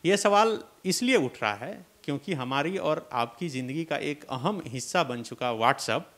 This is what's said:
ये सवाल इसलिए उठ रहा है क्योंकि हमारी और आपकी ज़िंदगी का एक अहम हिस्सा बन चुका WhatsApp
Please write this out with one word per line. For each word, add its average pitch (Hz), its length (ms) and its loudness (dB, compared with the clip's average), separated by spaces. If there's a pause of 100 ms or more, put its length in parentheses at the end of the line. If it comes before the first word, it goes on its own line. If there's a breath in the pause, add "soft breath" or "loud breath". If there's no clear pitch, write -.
ये 190 120 6
सवाल 208 460 4 (220)
इसलिए 247 320 2
उठ 131 260 2
रहा 107 120 2
है 139 320 -10 (180)
क्योंकि 143 280 -4
हमारी 143 460 -2
और - 340 -2
आपकी 123 360 -2
ज़िंदगी 131 360 -4
का 156 120 -4
एक 147 280 -6
अहम 160 420 -4
हिस्सा 131 360 -2
बन 123 200 -4
चुका 120 360 -4
WhatsApp 120 440 2 (160)